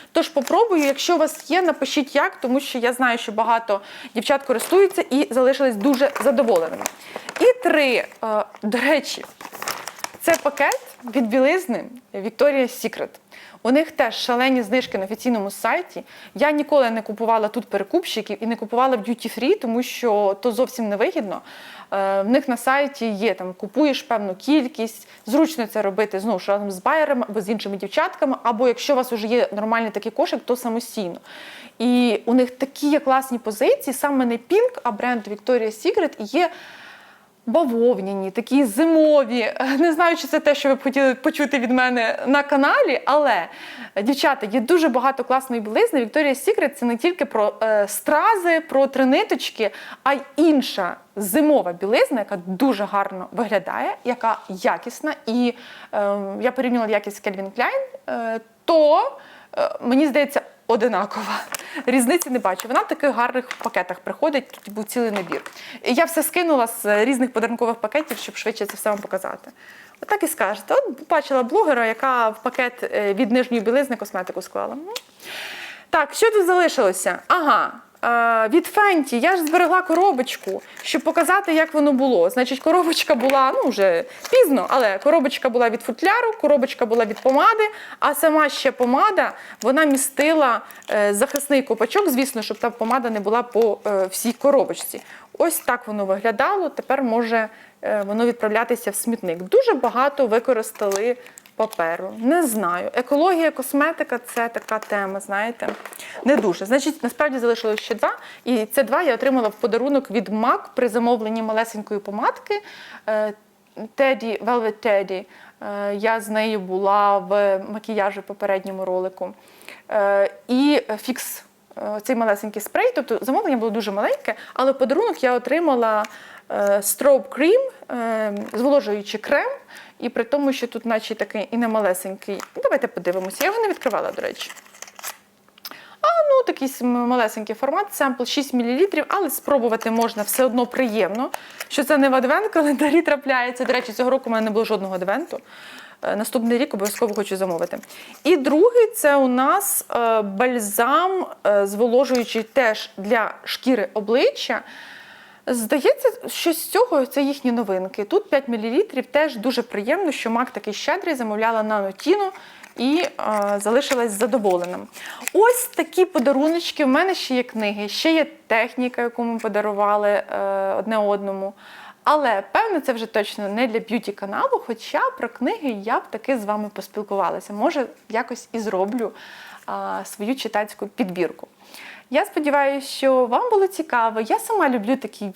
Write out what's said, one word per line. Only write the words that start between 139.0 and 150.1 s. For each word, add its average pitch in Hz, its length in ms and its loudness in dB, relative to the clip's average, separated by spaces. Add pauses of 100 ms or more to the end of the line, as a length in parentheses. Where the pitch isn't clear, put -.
але 359 220 0
спробувати 226 600 0
можна, 226 320 0
все 247 220 0
одно 240 220 2
приємно, 226 640 -2 (380)
що 294 160 0
це 285 140 4
не 269 100 6
в 262 60 2
адвент-календарі 294 880 2
трапляється. 262 600 0
До 247 80 0
речі, 247 200 -2
цього 254 180 0
року 262 160 0
в 233 60 -2
мене 220 120 0
не 220 60 -2
було 214 140 0
жодного 196 300 -4
адвенту. 196 460 -4 (640)
Е, - 140 -2
наступний 233 420 0
рік 285 160 -2
обов'язково 208 400 -2
хочу 202 220 -4
замовити. 175 420 -4 (460)
І 330 120 4
другий — 403 580 6
це 285 220 4
у 269 120 4
нас, 262 640 0
е, 226 320 2